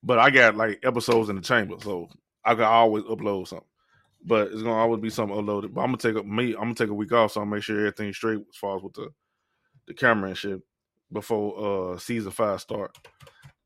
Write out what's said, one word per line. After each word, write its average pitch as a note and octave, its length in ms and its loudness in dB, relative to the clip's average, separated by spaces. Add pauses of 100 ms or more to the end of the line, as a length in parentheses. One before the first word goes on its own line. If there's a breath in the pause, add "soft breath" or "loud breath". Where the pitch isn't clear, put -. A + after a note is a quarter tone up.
But B2 160 2
I B2 120 8
got, A#2+ 260 8
like, G#2+ 280 0
episodes A#2 440 2
in G2+ 80 -4
the F#2+ 60 -6
chamber, A2 400 0
so F2+ 260 -6 (380)
I A2+ 100 4
can A2+ 80 2
always A2 400 6
upload G#2 460 -4
something. - 180 -14 (580)
But G#2+ 220 2
it's A2 160 -10
gonna A#2 140 -2
always A2+ 240 2
be A2 80 -4
something G#2+ 280 -4
uploaded. G#2 360 -4
But A#2 80 -4
I'ma B2 160 -2
take A2+ 180 0
a, G#2 80 -4
me, G#2+ 320 -2
I'ma A2+ 180 -6
take A2+ 140 0
a G#2 60 -4
week G#2 180 -4
off, A2+ 220 4
so G#2+ 80 -4
I'll G#2 40 -4
make G#2 180 -6
sure G#2+ 160 -4
everything's G#2 360 -4
straight A2 220 -4
as - 180 -14
far G2 220 -6
as F#2 40 -8
with F#2+ 120 -16
the, A#2+ 160 -14 (760)
the - 60 -18
camera A2 360 2
and F#2 80 -10
shit F#2+ 240 -8 (500)
before, G2+ 840 -4
uh, - 20 -14
season G#2+ 340 -6
five G2+ 300 -2
start. G#2 360 -10 (680 soft breath)